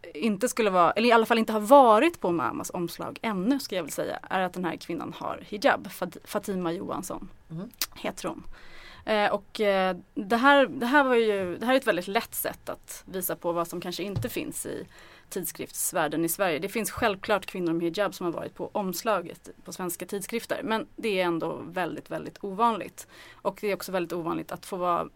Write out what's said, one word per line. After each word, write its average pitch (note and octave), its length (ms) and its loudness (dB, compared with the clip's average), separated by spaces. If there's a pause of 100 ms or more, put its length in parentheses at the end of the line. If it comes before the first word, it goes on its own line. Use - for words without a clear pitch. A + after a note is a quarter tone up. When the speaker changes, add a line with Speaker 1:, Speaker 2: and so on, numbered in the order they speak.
(140)
Speaker 1:
inte G#3 340 0
skulle G#3+ 220 2
vara, F3+ 220 6
eller A3+ 160 2
i A#3 40 8
alla A3+ 140 8
fall - 120 4
inte A3 140 0
har G#3+ 80 2
varit B3+ 600 8
på F3+ 120 0
mammas B2+ 420 -2
omslag - 480 -6
ännu, A3+ 380 0
ska - 160 -6
jag F3 60 -4
väl C#3+ 100 -8
säga, - 260 -4 (120)
är F#3 100 2
att F3+ 120 0
den F3+ 120 -6
här E3 120 -2
kvinnan - 420 -8
har - 200 -6 (100)
hijab. G3+ 420 2
Fat-, F3+ 340 -8
Fatima F#3 480 -4
Johansson F#3+ 560 -8 (220)
Speaker 2:
Mm. E3 200 -10 (240)
Speaker 1:
heter - 340 -8
hon. - 160 -10 (600)
Eh, G#3+ 280 2
och, - 280 -6
eh, F#3+ 360 4 (180)
det G#3+ 220 0
här, C4+ 300 8
det E3 200 -4
här C#4 180 6
var B3+ 100 4
ju, G3+ 420 2
det A3 100 -4
här B3+ 80 4
är C4+ 40 6
ett C4 80 0
väldigt F3+ 220 0
lätt G3+ 260 -2
sätt - 340 -6
att - 380 -12
visa F3+ 300 -4
på E3+ 160 -2
vad E3+ 160 0
som F3 120 -8
kanske F3 220 -6
inte G3+ 260 -4
finns - 380 -6
i - 200 -8 (440)
tidskriftsvärlden E3 960 -2
i E3 40 0
Sverige. E3+ 300 0
Det G3 100 -4
finns G#3+ 220 -4
självklart G3+ 560 0
kvinnor F3 260 -2
med E3+ 100 0
hijab F3+ 320 -2
som F#3 120 -6
har E3+ 60 -2
varit - 220 -8
på - 180 -8
omslaget F#3 760 -4 (160)
på F3+ 80 -14
svenska F3+ 340 -6
tidskrifter, G#3 580 -6
men A3 220 -2 (100)
det G3+ 240 0
är F3+ 40 4
ändå E3 420 -2
väldigt, E3+ 440 -6
väldigt D#3+ 340 -10
ovanligt. G#3 640 -2 (360)
Och F#3+ 180 -4
det G#3 100 -2
är F#3+ 40 2
också F#3 180 -8
väldigt F3 200 -2
ovanligt E3 400 -6
att - 140 -14
få G3+ 100 -8
vara F3 400 0